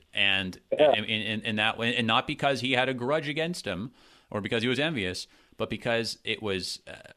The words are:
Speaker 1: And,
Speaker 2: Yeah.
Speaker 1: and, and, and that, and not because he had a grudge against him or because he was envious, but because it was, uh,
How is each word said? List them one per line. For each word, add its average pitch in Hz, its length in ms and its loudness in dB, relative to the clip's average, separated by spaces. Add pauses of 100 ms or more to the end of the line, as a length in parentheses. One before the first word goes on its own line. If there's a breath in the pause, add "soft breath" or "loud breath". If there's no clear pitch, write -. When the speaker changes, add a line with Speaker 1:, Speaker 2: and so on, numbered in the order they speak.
(120)
Speaker 1:
And, 98 480 0 (100)
Speaker 2:
Yeah. 151 220 6
Speaker 1:
and, 107 140 0
and, 110 380 -2
and 110 140 0
that, 110 220 2
and 117 260 0
not 117 220 2
because 139 320 0
he 131 120 0
had 127 160 4
a 131 60 0
grudge 139 320 0
against 156 400 -4
him 101 260 -4 (380 soft breath)
or 104 100 -4
because 110 220 0
he 120 60 2
was 127 100 2
envious, 120 480 -2 (300 soft breath)
but 113 140 -2
because 117 520 0
it - 180 -2
was, 95 460 -4
uh, - 300 -16